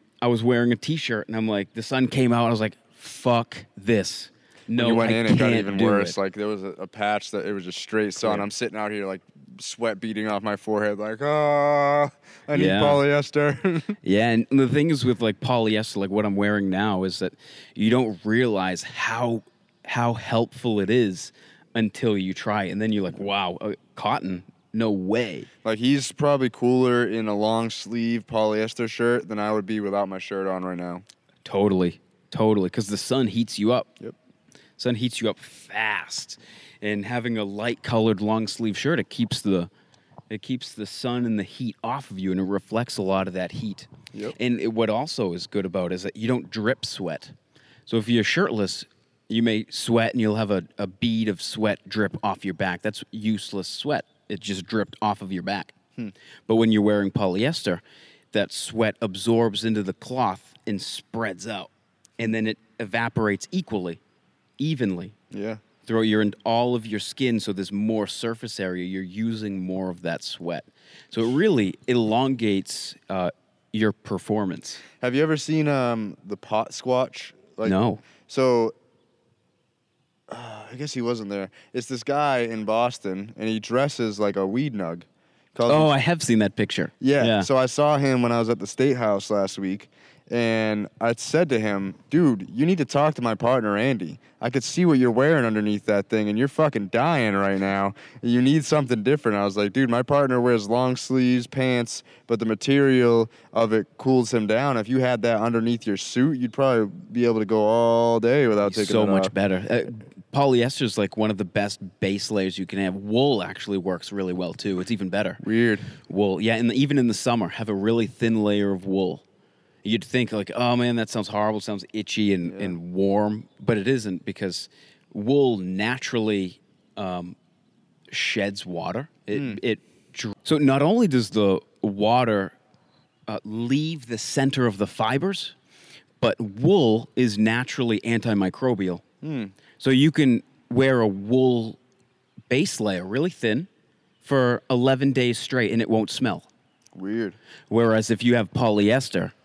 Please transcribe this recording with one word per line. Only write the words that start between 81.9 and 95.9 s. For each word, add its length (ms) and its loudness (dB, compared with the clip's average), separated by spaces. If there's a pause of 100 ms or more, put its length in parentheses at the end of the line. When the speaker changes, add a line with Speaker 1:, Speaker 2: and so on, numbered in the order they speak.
Speaker 2:
guy 340 0
in 260 -4
Boston, 720 -2
and 120 -4
he 120 -2
dresses 600 -2
like 160 0
a 100 0
weed 280 -2
nug. 280 -6 (520)
Calls 180 4
Speaker 1:
Oh, 140 6
Speaker 2:
him 60 6
Speaker 1:
I 60 4
have 240 0
seen 160 4
that 160 2
picture. 460 -2
Speaker 2:
Yeah, 240 4
Speaker 1:
Yeah. 160 4
Speaker 2:
so 160 2
I 100 4
saw 320 2
him 240 2
when 80 2
I 80 2
was 100 0
at 120 0
the 80 -6
State 280 2
House 340 0
last 280 0
week, 320 -4 (400)
and 560 0 (140)
I 160 2
said 320 0
to 100 2
him, 380 -2 (120)
"Dude, 400 2
you 160 0
need 140 4
to 60 0
talk 300 2
to 80 -6
my 120 0
partner, 420 2
Andy. 440 -2 (200)
I 80 -4
could 140 -2
see 240 0
what 140 6
you're 100 6
wearing 340 4
underneath 420 0
that 220 2